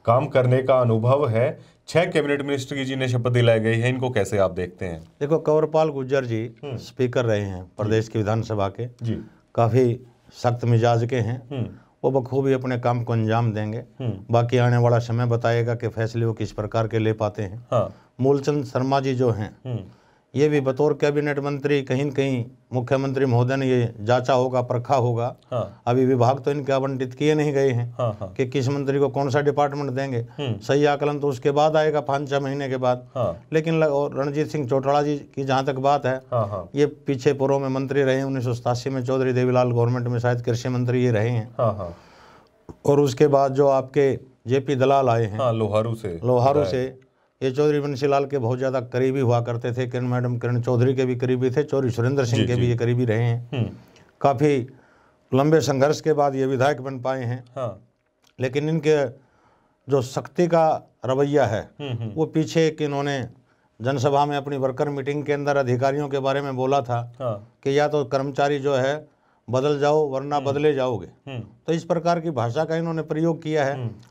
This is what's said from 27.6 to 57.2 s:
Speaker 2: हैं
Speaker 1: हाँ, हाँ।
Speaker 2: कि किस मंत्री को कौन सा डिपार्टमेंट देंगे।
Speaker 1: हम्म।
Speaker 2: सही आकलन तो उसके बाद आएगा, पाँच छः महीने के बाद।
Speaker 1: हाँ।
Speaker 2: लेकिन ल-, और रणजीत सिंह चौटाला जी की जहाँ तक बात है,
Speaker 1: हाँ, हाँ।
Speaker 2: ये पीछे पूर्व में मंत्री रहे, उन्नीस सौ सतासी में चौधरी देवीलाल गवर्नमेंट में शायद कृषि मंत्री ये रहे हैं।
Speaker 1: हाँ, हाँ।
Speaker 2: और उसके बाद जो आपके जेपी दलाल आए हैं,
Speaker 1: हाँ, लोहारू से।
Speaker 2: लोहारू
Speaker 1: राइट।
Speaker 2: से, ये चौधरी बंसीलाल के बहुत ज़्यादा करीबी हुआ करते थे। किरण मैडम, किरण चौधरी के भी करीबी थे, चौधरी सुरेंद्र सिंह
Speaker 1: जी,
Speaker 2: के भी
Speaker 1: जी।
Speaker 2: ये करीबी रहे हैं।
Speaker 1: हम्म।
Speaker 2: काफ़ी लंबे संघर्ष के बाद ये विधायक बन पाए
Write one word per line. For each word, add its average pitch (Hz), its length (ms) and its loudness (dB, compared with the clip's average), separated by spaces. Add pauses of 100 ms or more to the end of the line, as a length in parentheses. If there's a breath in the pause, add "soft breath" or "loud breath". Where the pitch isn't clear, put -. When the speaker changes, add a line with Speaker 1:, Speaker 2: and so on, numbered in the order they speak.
Speaker 2:
हैं 120 300 -4
Speaker 1:
हाँ, 113 200 -2
हाँ। 92 180 -10
Speaker 2:
कि 135 80 0
किस 123 240 -2
मंत्री 139 300 -2
को 139 100 2
कौन 139 200 -2
सा 143 120 0
डिपार्टमेंट 143 500 0
देंगे। 123 360 -4 (100)
Speaker 1:
हम्म। 123 200 -4
Speaker 2:
सही 143 280 2
आकलन 143 340 0
तो 143 80 -2
उसके 139 240 -2
बाद 151 240 2
आएगा, 151 260 2
पाँच 139 280 -2
छः 139 100 0
महीने 139 300 -4
के 131 80 -4
बाद। 127 380 0
Speaker 1:
हाँ। 95 280 -4 (100)
Speaker 2:
लेकिन 160 260 2
ल-, 156 80 4
और 143 280 0
रणजीत 147 320 -2
सिंह 151 200 -4
चौटाला 135 340 2
जी 147 160 0
की - 260 -8
जहाँ 135 220 0
तक 139 100 -2
बात 139 300 2
है, 131 160 -2 (100)
Speaker 1:
हाँ, 113 160 -2
हाँ। 95 280 -8
Speaker 2:
ये 143 100 4
पीछे 139 480 0
पूर्व 135 260 0
में 135 100 -4
मंत्री 135 340 0
रहे, 131 200 2
उन्नीस 135 200 -4
सौ 123 100 -2
सतासी 120 360 -4
में 131 140 -4
चौधरी 131 300 0
देवीलाल 123 380 2
गवर्नमेंट 120 360 0
में 120 120 -2
शायद 120 220 0
कृषि 123 280 -2
मंत्री 123 340 0
ये 123 80 4
रहे 110 180 2
हैं। 113 280 -4
Speaker 1:
हाँ, 113 160 2
हाँ। 90 240 -10 (880 loud breath)
Speaker 2:
और 143 140 6
उसके 143 280 4
बाद 135 260 4
जो 139 140 4
आपके 135 520 2 (280)
जेपी 135 280 0
दलाल 135 340 4
आए 117 160 2
हैं, 104 120 -6
Speaker 1:
हाँ, 127 160 0
लोहारू 110 420 0
से। 87 280 -8
Speaker 2:
लोहारू 127 360 4
Speaker 1:
राइट। 147 120 0
Speaker 2:
से, 131 280 -4 (440)
ये 131 80 0
चौधरी 147 280 2
बंसीलाल 139 460 0
के 135 120 -4
बहुत 123 200 0
ज़्यादा 131 240 -2
करीबी 131 380 0
हुआ 120 220 2
करते 117 300 -4
थे। 123 160 -4
किरण 123 200 -4
मैडम, 123 300 -2
किरण 120 240 -2
चौधरी 127 340 2
के 131 100 0
भी 127 100 0
करीबी 127 340 0
थे, 139 140 0
चौधरी 135 280 -2
सुरेंद्र 131 340 0
सिंह 113 160 0
Speaker 1:
जी, - 60 2
Speaker 2:
के 123 80 0
भी 123 60 0
Speaker 1:
जी। 120 60 2
Speaker 2:
ये 120 80 0
करीबी 120 300 0
रहे 113 180 0
हैं। 120 300 -2
Speaker 1:
हम्म। 110 160 -2 (520 loud breath)
Speaker 2:
काफ़ी 139 460 2 (680 soft breath)
लंबे 151 260 6
संघर्ष 139 420 2
के 156 120 2
बाद 143 220 2
ये 135 100 0
विधायक 135 360 0
बन 135 180 -8
पाए 131 240 -4